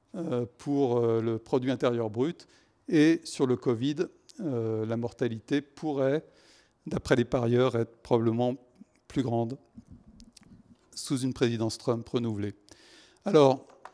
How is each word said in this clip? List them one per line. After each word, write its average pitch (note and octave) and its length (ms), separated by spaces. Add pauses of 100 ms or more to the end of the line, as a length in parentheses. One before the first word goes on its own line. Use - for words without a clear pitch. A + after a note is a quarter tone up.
(160)
euh, B2+ 300 (100)
pour, C#3+ 400
euh, A2+ 240
le A2+ 180
produit C3 320
intérieur A#2+ 380
brut. B2 400 (400)
Et D#3+ 340
sur - 240
le B2+ 100
covid, C#3 500 (340)
euh, A2+ 460
la A2+ 100
mortalité A#2 640
pourrait, D3 640 (600)
d'après - 300
les A#2+ 100
parieurs, A#2+ 500
être A#2 260
probablement A#2+ 540 (500)
plus - 160
grande A#2 360 (1400)
sous - 260
une B2+ 140
présidence A#2 440
Trump A#2 300
renouvelée. G#2+ 460 (720)
Alors, C#3 420 (280)